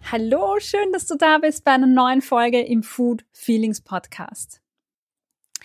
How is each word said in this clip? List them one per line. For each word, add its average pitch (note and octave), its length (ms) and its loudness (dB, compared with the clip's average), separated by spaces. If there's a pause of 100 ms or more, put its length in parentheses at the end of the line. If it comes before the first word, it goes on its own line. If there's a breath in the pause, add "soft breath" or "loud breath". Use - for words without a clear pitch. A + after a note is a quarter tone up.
(100)
Hallo, C#4+ 480 0
schön, G4+ 360 -2
dass F4+ 100 -6
du E4 120 -6
da D#4 200 4
bist D#4 280 0
bei C#4 80 4
einer C4 140 4
neuen B3+ 360 4
Folge A#3+ 400 0
im A#3 200 -2
Food A#3+ 480 -4
Feelings A3 520 -2
Podcast. - 800 -12 (1040 soft breath)